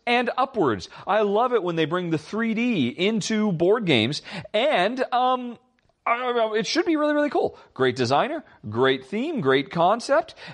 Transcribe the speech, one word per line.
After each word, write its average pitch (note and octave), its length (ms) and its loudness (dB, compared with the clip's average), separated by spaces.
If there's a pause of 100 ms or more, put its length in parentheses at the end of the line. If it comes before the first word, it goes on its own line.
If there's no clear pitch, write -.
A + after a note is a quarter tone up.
and A#3+ 320 0
upwards. F3 500 0 (200)
I G#3 140 2
love G#3+ 320 0
it G#3 100 2
when F3 120 -2
they D#3+ 100 2
bring F3 260 -2
the D#3 80 0
three A3+ 340 -4
D G#3 360 0
into G#3+ 640 0
board F3+ 360 2
games. B2+ 340 2 (320)
And, A#3+ 580 0
um, B3 460 0 (480)
I A#3 120 0
don't B3 180 -2
know, A3 200 0
it G#3+ 100 0
should F4 220 0
be D#4+ 80 2
really, D4+ 180 2
really D4 160 0
cool. - 260 -2 (200)
Great B2+ 200 2
designer, C#3 480 0 (240)
great C3 380 2
theme, B3+ 360 -4
great C3+ 280 2
concept. A3+ 640 0 (200)